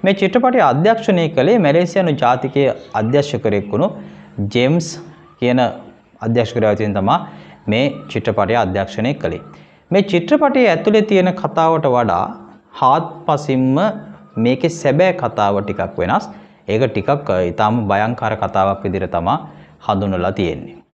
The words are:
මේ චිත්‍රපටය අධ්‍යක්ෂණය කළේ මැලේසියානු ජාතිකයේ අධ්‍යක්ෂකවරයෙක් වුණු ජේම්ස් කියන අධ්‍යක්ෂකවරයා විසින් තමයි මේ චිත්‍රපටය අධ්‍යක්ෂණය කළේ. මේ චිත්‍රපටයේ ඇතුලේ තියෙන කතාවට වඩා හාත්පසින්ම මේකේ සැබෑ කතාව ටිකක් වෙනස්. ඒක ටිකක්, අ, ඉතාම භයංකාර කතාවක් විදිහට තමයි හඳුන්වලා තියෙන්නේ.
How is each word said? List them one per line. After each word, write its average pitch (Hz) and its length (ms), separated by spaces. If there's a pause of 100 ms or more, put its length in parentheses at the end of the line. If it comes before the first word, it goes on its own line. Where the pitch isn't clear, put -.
මේ 196 140
චිත්‍රපටය 240 460
අධ්‍යක්ෂණය 180 680
කළේ 160 300
මැලේසියානු 170 540
ජාතිකයේ 135 560 (260)
අධ්‍යක්ෂකවරයෙක් 110 720
වුණු 135 180 (600)
ජේම්ස් 135 380 (500)
කියන 123 240 (600)
අධ්‍යක්ෂකවරයා 113 540
විසින් 104 200
තමයි 101 220 (480)
මේ 110 200 (240)
චිත්‍රපටය 104 480
අධ්‍යක්ෂණය 98 580
කළේ. - 280 (440)
මේ 196 160
චිත්‍රපටයේ 233 680
ඇතුලේ 208 340
තියෙන 190 300
කතාවට 160 540
වඩා 113 380 (480)
හාත්පසින්ම 139 1040 (580)
මේකේ 123 360
සැබෑ 160 420
කතාව 107 440
ටිකක් 98 400
වෙනස්. 90 300 (360)
ඒක 110 200
ටිකක්, 110 260 (180)
අ, 98 140
ඉතාම 107 340 (120)
භයංකාර 107 500
කතාවක් 98 460
විදිහට 92 300
තමයි 87 220 (460)
හඳුන්වලා 95 520
තියෙන්නේ. 80 420 (200)